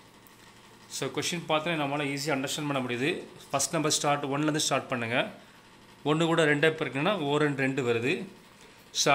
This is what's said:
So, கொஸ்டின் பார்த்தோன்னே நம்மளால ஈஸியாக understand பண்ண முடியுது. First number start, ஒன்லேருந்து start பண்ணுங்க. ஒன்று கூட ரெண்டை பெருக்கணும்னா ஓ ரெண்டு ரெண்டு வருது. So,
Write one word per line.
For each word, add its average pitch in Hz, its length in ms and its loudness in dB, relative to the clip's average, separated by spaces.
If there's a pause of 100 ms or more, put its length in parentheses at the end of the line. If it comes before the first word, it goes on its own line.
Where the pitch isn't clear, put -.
(960)
So, - 60 -4 (140)
கொஸ்டின் 156 340 -4
பார்த்தோன்னே 156 320 0
நம்மளால 143 300 -2
ஈஸியாக 143 240 -2
understand 143 340 -4
பண்ண 139 140 0
முடியுது. 123 260 -2 (380)
First - 280 -2
number 151 220 0
start, 143 340 0
ஒன்லேருந்து 151 360 0
start 135 240 -2
பண்ணுங்க. 120 260 -2 (920)
ஒன்று 160 220 4
கூட 160 100 4 (100)
ரெண்டை 151 180 4 (100)
பெருக்கணும்னா 143 340 0 (140)
ஓ 147 160 2
ரெண்டு 139 220 0
ரெண்டு 135 240 0
வருது. 120 220 0 (840)
So, - 160 2